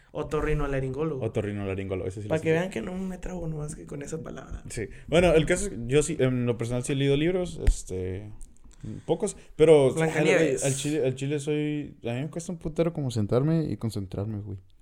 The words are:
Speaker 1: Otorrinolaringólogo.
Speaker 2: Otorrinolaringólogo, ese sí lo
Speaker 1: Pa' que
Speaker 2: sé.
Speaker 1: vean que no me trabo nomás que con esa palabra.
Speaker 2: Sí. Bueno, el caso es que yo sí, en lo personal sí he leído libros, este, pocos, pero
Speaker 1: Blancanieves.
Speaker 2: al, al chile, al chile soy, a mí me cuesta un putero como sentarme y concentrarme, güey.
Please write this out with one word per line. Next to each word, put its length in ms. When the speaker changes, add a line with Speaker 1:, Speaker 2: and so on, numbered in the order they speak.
Speaker 1:
Otorrinolaringólogo. 1120
Speaker 2:
Otorrinolaringólogo, 840
ese 140
sí 60
lo 20
Speaker 1:
Pa' 100
que 100
Speaker 2:
sé. 40
Speaker 1:
vean 180
que 100
no 160
me 220
trabo 280
nomás 280
que 100
con 160
esa 220
palabra. 460
Speaker 2:
Sí. 180
Bueno, 260
el 120
caso 200
es 40
que 160
yo 160
sí, 180
en 280
lo 100
personal 260
sí 100
he 20
leído 200
libros, 520
este, 640
pocos, 320
pero 380
Speaker 1:
Blancanieves. 680
Speaker 2:
al, 80
al 60
chile, 280
al 100
chile 240
soy, 640
a 100
mí 80
me 80
cuesta 220
un 60
putero 360
como 180
sentarme 540
y 120
concentrarme, 640
güey. 180